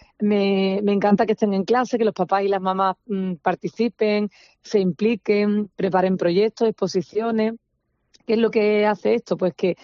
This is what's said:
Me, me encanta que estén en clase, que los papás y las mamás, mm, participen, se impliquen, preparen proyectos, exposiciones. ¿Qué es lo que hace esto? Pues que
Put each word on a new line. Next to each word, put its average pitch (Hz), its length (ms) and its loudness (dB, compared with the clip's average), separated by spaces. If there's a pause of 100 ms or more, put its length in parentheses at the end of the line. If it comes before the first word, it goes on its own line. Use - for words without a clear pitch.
(200)
Me, 196 600 0
me 202 100 0
encanta 202 340 2
que 214 60 0
estén 208 220 0
en 190 100 0
clase, 240 340 0
que 220 60 0
los 202 100 0
papás 196 300 -2
y 196 40 0
las 196 120 0
mamás, 190 360 0 (100)
mm, 190 360 -4
participen, 208 880 -2 (320)
se - 180 -2
impliquen, 208 960 0
preparen 185 400 0
proyectos, 202 520 0
exposiciones. 220 840 -2 (720)
¿Qué 226 80 0
es 214 40 2
lo 226 120 2
que 208 360 2
hace 214 280 0
esto? 208 220 -2
Pues 180 180 -2
que 175 300 -2